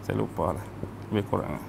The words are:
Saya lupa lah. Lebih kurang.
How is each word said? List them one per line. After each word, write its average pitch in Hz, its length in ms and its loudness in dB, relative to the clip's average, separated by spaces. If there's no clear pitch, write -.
Saya 101 160 2
lupa 87 320 2
lah. - 120 -2
Lebih 101 240 4
kurang. 98 240 2